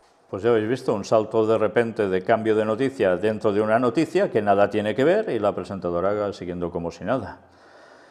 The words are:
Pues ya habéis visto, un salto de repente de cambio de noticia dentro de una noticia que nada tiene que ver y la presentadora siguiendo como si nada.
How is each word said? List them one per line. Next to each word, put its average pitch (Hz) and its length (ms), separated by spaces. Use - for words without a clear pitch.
Pues 95 140
ya 117 80
habéis 107 180
visto, 131 240
un 101 100
salto 110 440
de 113 100
repente 110 520
de 92 120
cambio 110 340
de 107 100
noticia 110 520
dentro 107 360
de 101 80
una 110 180
noticia 165 500
que 107 140
nada 101 260
tiene 104 240
que 131 100
ver 190 260
y 123 100
la 101 140
presentadora 95 800
siguiendo 87 360
como 85 220
si - 140
nada. 107 360